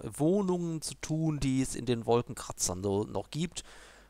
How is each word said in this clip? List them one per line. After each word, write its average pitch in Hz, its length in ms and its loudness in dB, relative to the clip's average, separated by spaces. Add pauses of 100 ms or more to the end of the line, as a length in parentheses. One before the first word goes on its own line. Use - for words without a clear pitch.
Wohnungen 170 800 2
zu - 120 -8
tun, 156 460 -2
die 131 220 4
es 127 120 -4
in - 120 -6
den 117 200 0
Wolkenkratzern 113 760 0
so 101 220 2
noch - 260 -6
gibt. 170 340 -4 (460)